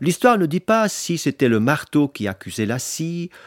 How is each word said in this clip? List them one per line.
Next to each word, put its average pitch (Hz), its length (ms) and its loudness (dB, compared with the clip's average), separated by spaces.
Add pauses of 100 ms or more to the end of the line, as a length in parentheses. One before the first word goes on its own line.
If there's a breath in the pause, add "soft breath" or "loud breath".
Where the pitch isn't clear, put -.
L'histoire 220 360 2
ne 180 100 2
dit 156 120 0
pas 220 300 2
si - 280 -4
c'était 139 320 0
le 113 120 4
marteau 143 480 2
qui 104 180 -6
accusait 98 400 -6
la 120 140 -4
scie, 170 500 -8 (160 loud breath)